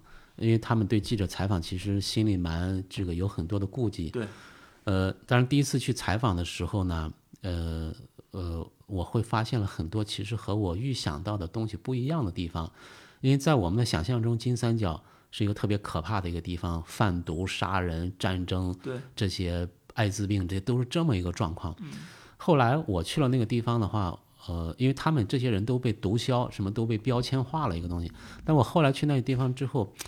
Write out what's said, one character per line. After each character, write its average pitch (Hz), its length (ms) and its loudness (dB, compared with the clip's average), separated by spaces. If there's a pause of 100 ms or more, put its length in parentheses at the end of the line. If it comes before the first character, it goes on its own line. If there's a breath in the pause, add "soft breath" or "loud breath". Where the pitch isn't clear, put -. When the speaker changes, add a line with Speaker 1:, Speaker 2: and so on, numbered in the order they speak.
(380 loud breath)
Speaker 1:
因 113 120 2
为 113 80 6
他 113 160 0
们 110 100 4
对 101 160 2
记 110 140 -2
者 101 100 2
采 90 220 -2
访 95 160 2
其 92 160 -6
实 101 220 0
心 107 260 0
里 101 100 4
蛮， 90 540 0
这 98 140 -4
个 87 100 -2
有 92 140 0
很 87 180 -4
多 101 140 -2
的 98 40 0
顾 113 240 -2
忌。 87 220 -4
Speaker 2:
对。 117 160 -4 (580 loud breath)
Speaker 1:
呃， 95 280 2 (120)
当 123 140 4
然 127 100 4
第 147 80 2
一 143 60 6
次 139 160 0
去 123 140 0
采 104 260 0
访 113 160 2
的 87 100 0
时 - 200 -4
候 95 180 0
呢， 82 300 -2 (300)
呃， 82 520 -4 (380)
呃， 85 360 -6 (180)
我 92 180 -2
会 - 180 0
发 110 220 0
现 113 160 0
了 104 40 0
很 82 240 -4
多 107 140 -2
其 104 220 -4
实 104 100 -4
和 101 220 -2
我 95 180 0
预 127 180 -2
想 76 300 -4
到 104 140 -2
的 101 100 -4
东 113 200 -4
西 107 100 -8
不 127 180 -4
一 123 120 -2
样 156 180 0
的 90 80 -2
地 87 160 -4
方。 82 220 -4 (520 loud breath)
因 131 80 4
为 139 80 6
在 151 160 4
我 90 160 4
们 104 80 2
的 120 60 4
想 85 200 0
象 120 180 0
中， 117 160 2
金 123 160 0
三 117 220 2
角 95 260 0 (300 soft breath)
是 - 100 -2
一 104 60 4
个 104 60 0
特 - 120 -2
别 101 120 2
可 90 240 -2
怕 104 180 -2
的 90 80 -4
一 87 40 -2
个 85 80 -2
地 87 140 -6
方， 85 320 -2
贩 90 380 0
毒、 85 220 -2
杀 95 340 -2
人、 87 380 -2
战 92 260 0
争， 92 280 0 (100)
Speaker 2:
对。 127 160 -6 (180)
Speaker 1:
这 110 100 0
些 87 400 -2 (280)
艾 113 140 2
滋 98 180 -2
病， 98 200 0
这 95 140 -2
都 123 180 0
是 127 60 0
这 165 180 -2
么 147 140 2
一 90 60 0
个 87 100 -2
状 82 200 -2
况。 85 280 -6
Speaker 2:
嗯。 170 80 -10 (480 loud breath)
Speaker 1:
后 170 200 4
来 123 200 6 (100)
我 90 160 2
去 - 180 -2
了 139 60 4
那 127 120 4
个 117 60 4
地 120 160 2
方 117 200 2
的 98 80 2
话， 98 280 0 (300)
呃， 82 320 -2
因 127 80 2
为 135 80 4
他 147 160 0
们 143 160 2
这 143 120 0
些 123 120 0
人 101 140 2
都 127 140 2
被 123 160 0
毒 98 220 0
枭， 120 340 0
什 - 120 -6
么 98 80 0
都 113 160 0
被 113 120 0
标 120 220 0
签 131 220 0
化 151 240 -2
了 87 100 -2
一 85 40 -4
个 87 80 -6
东 87 140 -2
西。 82 100 -6 (320 loud breath)
但 160 100 4
我 139 80 8
后 170 200 4
来 135 100 6
去 147 140 0
那 147 80 2
个 127 80 2
地 131 120 0
方 127 180 2
之 127 120 -4
后， 117 280 0 (160 loud breath)